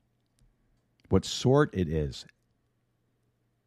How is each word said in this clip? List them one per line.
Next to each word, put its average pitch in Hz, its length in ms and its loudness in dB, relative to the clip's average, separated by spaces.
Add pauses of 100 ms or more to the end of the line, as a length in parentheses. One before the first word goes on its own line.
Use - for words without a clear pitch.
(1080)
What 92 160 2
sort 139 480 2
it 92 160 -2
is. 73 360 -4 (1400)